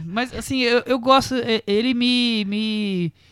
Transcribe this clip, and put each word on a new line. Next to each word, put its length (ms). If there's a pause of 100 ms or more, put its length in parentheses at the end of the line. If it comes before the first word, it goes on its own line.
mas 260
assim, 280
eu, 260
eu 140
gosto, 340
é, 320
ele 300
me, 500
me, 680 (180)